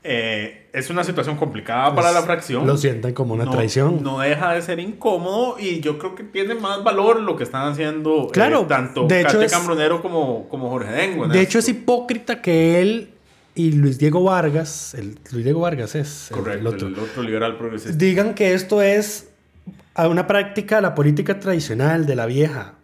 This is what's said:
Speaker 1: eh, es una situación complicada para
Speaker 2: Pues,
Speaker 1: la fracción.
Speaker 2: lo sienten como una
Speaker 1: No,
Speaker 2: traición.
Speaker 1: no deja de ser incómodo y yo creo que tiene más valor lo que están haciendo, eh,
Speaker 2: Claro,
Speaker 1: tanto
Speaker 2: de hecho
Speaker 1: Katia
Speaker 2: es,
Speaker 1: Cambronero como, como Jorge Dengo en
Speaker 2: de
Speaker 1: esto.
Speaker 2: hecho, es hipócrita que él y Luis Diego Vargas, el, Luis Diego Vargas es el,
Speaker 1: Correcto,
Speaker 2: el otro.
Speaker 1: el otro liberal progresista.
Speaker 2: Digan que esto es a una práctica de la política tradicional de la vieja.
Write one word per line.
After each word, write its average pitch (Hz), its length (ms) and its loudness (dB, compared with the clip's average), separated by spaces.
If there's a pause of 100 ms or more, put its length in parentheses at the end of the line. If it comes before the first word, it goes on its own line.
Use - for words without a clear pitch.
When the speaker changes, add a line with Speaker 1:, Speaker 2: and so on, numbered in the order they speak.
Speaker 1:
eh, 113 680 -4
es 131 160 -6
una 175 120 -2
situación 156 340 -2
complicada 139 580 0
para 170 140 4
Speaker 2:
Pues, 175 60 4
Speaker 1:
la 170 80 4
fracción. 165 440 -2
Speaker 2:
lo 139 100 4
sienten 123 380 0
como 120 200 -2
una 117 120 0
Speaker 1:
No, 127 60 -4
Speaker 2:
traición. 135 500 2
Speaker 1:
no 135 180 -4
deja 151 320 0
de 170 80 0
ser 170 180 -6
incómodo 208 800 -2
y 180 220 -4
yo 147 180 -2
creo 185 160 -8
que - 100 -16
tiene 196 300 -4
más 202 300 -4
valor 220 380 4
lo 180 140 -2
que 120 80 -4
están 135 280 -4
haciendo, 156 540 0
eh, 120 60 -8
Speaker 2:
Claro, 240 340 2
Speaker 1:
tanto 135 400 0
Speaker 2:
de 180 160 4
hecho 143 100 4
Speaker 1:
Katia 214 140 4
Speaker 2:
es, 196 60 0
Speaker 1:
Cambronero 170 500 2
como, 147 480 -2
como 131 180 -6
Jorge 117 240 -4
Dengo 165 320 -2
en 156 60 0
Speaker 2:
de 170 100 6
Speaker 1:
esto. 190 80 4
Speaker 2:
hecho, 233 120 2
es 226 100 0
hipócrita 240 720 -2
que 170 400 4
él 214 280 0 (440)
y 160 180 2
Luis 139 260 4
Diego 151 240 4
Vargas, 165 720 0
el, 107 240 -12 (140)
Luis 117 120 -4
Diego 151 160 2
Vargas 147 340 -4
es - 360 -6
el, - 60 -8
Speaker 1:
Correcto, 101 240 -6
Speaker 2:
el 110 140 -4
otro. 95 140 -6
Speaker 1:
el 95 100 -8
otro 110 240 -8
liberal 113 340 -2
progresista. 113 400 -8
Speaker 2:
Digan 190 380 2
que 196 180 2
esto 190 300 2
es 208 480 0 (640)
a 165 140 2
una 175 180 0
práctica 202 500 0
de 208 60 4
la 175 120 0
política 151 460 2
tradicional 160 640 0
de 139 120 0
la 117 100 -2
vieja. 131 580 -2